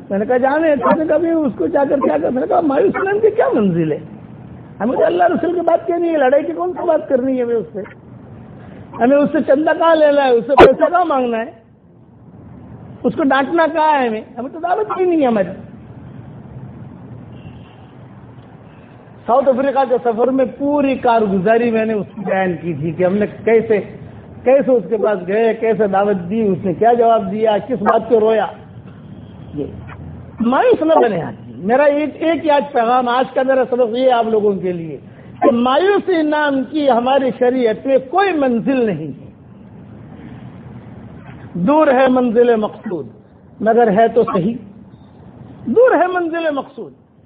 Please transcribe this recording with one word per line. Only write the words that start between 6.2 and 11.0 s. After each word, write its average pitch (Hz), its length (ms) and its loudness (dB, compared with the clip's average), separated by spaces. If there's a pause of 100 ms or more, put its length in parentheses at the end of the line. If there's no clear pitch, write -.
کی 339 80 -6
کون 349 220 -6
سی 349 120 -8
بات 311 240 0
کرنی 262 280 0
ہے 247 60 -2
ہمیں 233 120 -2
اس 214 180 -2
سے؟ 196 80 -10 (1160)
ہمیں 254 180 4
اس 294 140 2
سے 302 60 0 (100)
چندہ 302 300 2
کہاں 330 180 4
لینا 294 280 4
ہے، 262 60 2
اس 233 180 2
سے 277 40 -2 (140)
پیسہ 277 240 4
کہاں 359 160 2